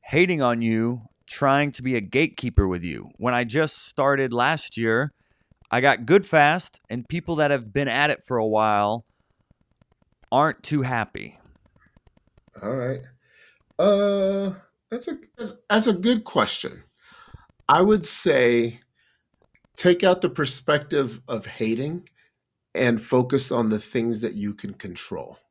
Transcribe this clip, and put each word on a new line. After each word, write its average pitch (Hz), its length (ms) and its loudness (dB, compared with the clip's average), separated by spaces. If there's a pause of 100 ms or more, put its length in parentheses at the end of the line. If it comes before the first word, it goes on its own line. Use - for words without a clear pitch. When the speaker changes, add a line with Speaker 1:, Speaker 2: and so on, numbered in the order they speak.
Speaker 1:
hating 170 360 2
on 120 220 0
you, 113 400 -2 (240)
trying 143 460 0
to - 100 -16
be 127 120 -2
a 117 60 0
gatekeeper 117 680 0
with 90 160 -2
you? 67 360 -10
When 123 160 -2
I 120 100 0
just 147 420 -2
started 135 460 0
last 135 460 -2
year, 113 340 0 (580)
I 123 120 0
got 131 240 2
good 180 180 6
fast, 156 640 2
and 120 200 -8
people 170 280 -6
that 147 140 2
have 117 240 -2
been 139 140 0
at 135 220 2
it - 140 -4
for 123 140 -2
a 110 80 0
while 107 580 2 (1300)
aren't 147 300 2
too 147 200 -2
happy." 117 560 -6 (1200)
Speaker 2:
All 117 140 -6
right. 127 240 -6 (760)
Uh, 196 760 2 (360)
that's 240 180 -10
a, 302 100 -10 (200)
that's, 214 140 -10 (160)
that's 214 180 4
a 226 80 4
good 220 300 0
question. - 580 -2 (840)
I 156 160 6
would 202 220 4
say 120 760 2 (960)
take 180 260 4
out 185 200 4
the 185 60 0
perspective 143 1000 -2
of 113 180 -8
hating 131 600 -6 (680)
and 117 260 0
focus 127 520 0
on 117 180 0
the 107 80 0
things 113 440 -4
that 113 120 -6
you 104 200 -6
can 101 200 -14
control. - 640 -12 (120)